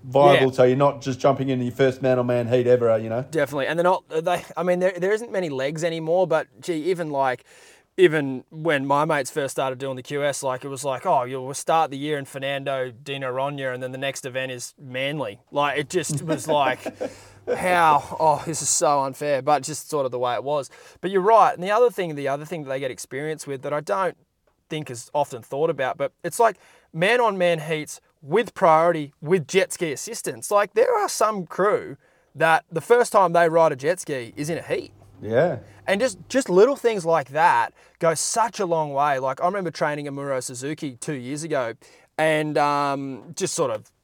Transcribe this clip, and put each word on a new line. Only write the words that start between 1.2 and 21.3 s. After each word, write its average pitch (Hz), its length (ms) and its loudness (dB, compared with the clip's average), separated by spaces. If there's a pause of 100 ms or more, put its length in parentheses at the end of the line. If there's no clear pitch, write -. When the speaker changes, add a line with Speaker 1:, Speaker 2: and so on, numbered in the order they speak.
Speaker 1:
jumping 135 300 2
into 127 160 -2
your 120 80 -6
first 131 260 2
man-on-man 123 480 0
heat 123 180 2
ever, 117 300 4
you 113 140 -4
know? 123 200 -4
Speaker 2:
Definitely. 143 360 -2
And 156 120 -2
they're 170 60 0
not, 180 240 2
they, 165 340 -2 (140)
I 160 60 -4
mean, 180 160 0
there, 180 140 2
there 185 200 -2
isn't 220 180 -4
many 185 200 -4
legs 143 340 -4
anymore, 165 420 0
but, 156 200 0 (160)
gee, 165 220 -4
even, 170 260 -4
like, 135 340 -2 (540)
even 151 520 2
when 156 360 0
my 143 180 4
mates 147 260 0
first 139 220 -4
started 135 260 -2
doing 135 180 -6
the 131 60 -12
Q 143 200 -6
S, 143 200 -2
like, 131 220 -4
it 139 40 -10
was 139 160 -10
like, 131 220 -4
"Oh, 147 180 2
you'll 131 300 -8
start 160 360 2
the 139 60 -10
year 147 220 -4
in 139 80 -8
Fernando 135 640 -4
de 139 280 -10
Noronha, 135 540 -4
and 127 100 -8
then 127 80 -8
the 131 80 -10
next 139 280 -6
event 131 260 -6
is 123 260 -12
Manly." 131 640 -6 (100)
Like, 143 280 0
it 151 100 -4
just 156 340 -4
was 151 240 -4
like, 139 340 2 (400)
Speaker 1:
<laughs> - 360 -8
Speaker 2:
how, 175 640 2
oh, 151 240 2
this 156 160 -6
is 147 80 -4
so 147 360 2
unfair, 135 360 -2
but 139 220 2
just 147 260 -10
sort 147 160 -2
of 123 80 -2
the 123 60 -6
way 123 160 0
it 110 100 -6
was. 143 240 -4 (320)
But 180 100 -4
you're 190 120 2
right. 202 320 6